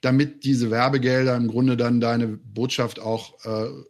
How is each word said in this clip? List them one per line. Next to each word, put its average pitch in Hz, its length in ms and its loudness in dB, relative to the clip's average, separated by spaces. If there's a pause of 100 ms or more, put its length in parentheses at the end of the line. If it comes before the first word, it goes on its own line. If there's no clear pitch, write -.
damit 135 420 2
diese 123 280 2
Werbegelder 127 640 2
im 120 100 0
Grunde 123 300 2
dann 120 240 2
deine 117 260 0
Botschaft 113 720 -6
auch, 110 460 -8
äh, 110 240 -4 (200)